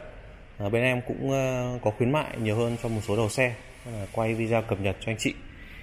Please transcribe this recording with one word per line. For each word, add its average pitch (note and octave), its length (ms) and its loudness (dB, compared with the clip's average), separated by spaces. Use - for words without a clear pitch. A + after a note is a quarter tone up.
Ờ, G2+ 120 -2
bên A#2 140 4
em B2 240 2
cũng, C3+ 240 -2
ờ, B2+ 520 0
có G#2+ 80 4
khuyến A#2+ 200 2
mại D3 300 0
nhiều G#2+ 140 2
hơn A#2 280 2
cho A#2+ 60 0
một A2 140 0
số G2+ 120 0
đầu A2 140 4
xe. B2 260 2
Ờ, G#2+ 260 -6
quay A2+ 220 2
video A2+ 280 2
cập A2 180 0
nhật G2 200 2
cho - 120 -4
anh G#2+ 60 -2
chị. - 160 0